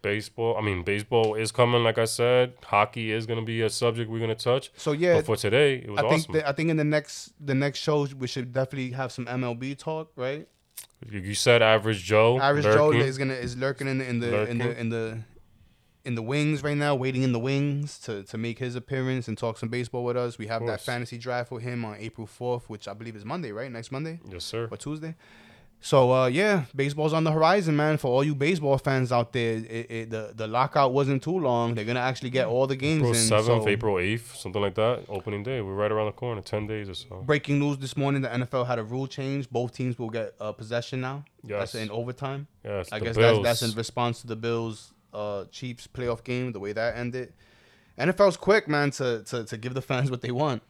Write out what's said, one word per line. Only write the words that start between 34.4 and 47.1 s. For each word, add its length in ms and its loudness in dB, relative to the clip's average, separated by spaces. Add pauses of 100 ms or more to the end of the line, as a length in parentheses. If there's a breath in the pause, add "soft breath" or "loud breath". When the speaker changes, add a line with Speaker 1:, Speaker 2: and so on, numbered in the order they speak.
Speaker 1:
like 140 0
that. 320 2
Opening 340 -6
day. 200 -4
We're 140 -6
right 140 0
around 180 0
the 40 -4
corner, 300 -6
ten 260 -4
days 220 -6
or 60 -10
so. 300 -12
Speaker 2:
Breaking 340 0
news 180 0
this 180 -10
morning, 260 0
the 120 -4
N 80 -2
F 120 -6
L 120 0
had 120 -2
a 60 -4
rule 240 -6
change. 420 -6
Both 240 -2
teams 240 -4
will 120 -6
get, 320 -6
uh, 100 -6
possession 480 -6
now. 240 -8 (200)
Speaker 1:
Yes. 280 -4
Speaker 2:
That's 40 -10
in 160 -6
overtime. 560 -6 (180)
Speaker 1:
Yes, 260 -6
Speaker 2:
I 80 -4
Speaker 1:
the 60 -2
Speaker 2:
guess 100 -2
that's, 280 6
that's 180 2
Speaker 1:
Bills. 100 -2
Speaker 2:
in 60 -6
response 420 -2
to 80 -18
the 80 -6
Bills, 580 -4 (200)
uh, 360 -6
Chiefs 380 -12
playoff 380 -6
game, 260 -4
the 80 -8
way 140 -6
that 240 -2
ended. 340 -6 (640 soft breath)